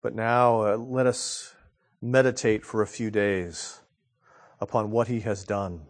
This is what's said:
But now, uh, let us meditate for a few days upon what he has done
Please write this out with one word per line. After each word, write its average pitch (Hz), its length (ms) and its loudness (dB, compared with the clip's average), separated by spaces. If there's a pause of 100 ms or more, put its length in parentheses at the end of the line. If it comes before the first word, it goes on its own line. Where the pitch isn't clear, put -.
But - 140 -6
now, 117 500 4
uh, 104 120 2
let 127 280 -2
us - 480 -4 (480)
meditate 123 640 2
for 110 160 -2
a 101 60 0
few 110 240 -6
days 98 720 -2 (760)
upon 107 320 -2
what 113 160 2
he 117 140 -4
has 95 220 -4
done 95 460 -6